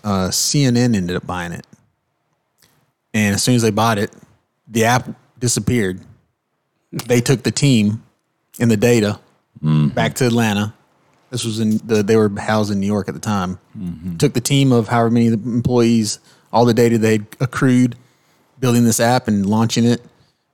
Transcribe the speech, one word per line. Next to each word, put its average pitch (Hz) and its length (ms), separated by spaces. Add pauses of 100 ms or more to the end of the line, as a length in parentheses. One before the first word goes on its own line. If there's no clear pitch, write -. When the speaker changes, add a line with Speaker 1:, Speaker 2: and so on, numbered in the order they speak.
Speaker 1:
uh, 95 260
C - 340
N 120 120
N 120 180
ended 90 220
up - 100
buying 87 260
it. - 140 (1500)
And 104 200
as 95 80
soon 127 120
as 117 80
they 113 80
bought 110 280
it, 107 120 (580)
the 110 160
app 123 240 (300)
disappeared. 113 640 (920)
They 123 280
took 120 220
the 117 80
team 113 520 (580)
and 117 100
the 110 60
data 104 420 (440)
Speaker 2:
Mm-hmm. 76 320
Speaker 1:
back 113 200
to 131 120
Atlanta. 110 480 (560)
This 117 140
was 110 160
in 107 260
the, 110 160
they 110 140
were 107 140
housed 107 420
in 98 80
New 98 80
York 104 180
at - 80
the 69 60
time. 95 400 (180)
Speaker 2:
Mm-hmm. 87 380
Speaker 1:
Took 143 180
the - 60
team 139 320
of 117 160
however 117 220
many 117 180
employees, 117 880 (340)
all 117 120
the 120 100
data 117 240
they'd 110 260 (140)
accrued, 127 560 (640)
building 120 240
this 113 160
app 123 300
and 101 180
launching 113 380
it, 120 180 (520)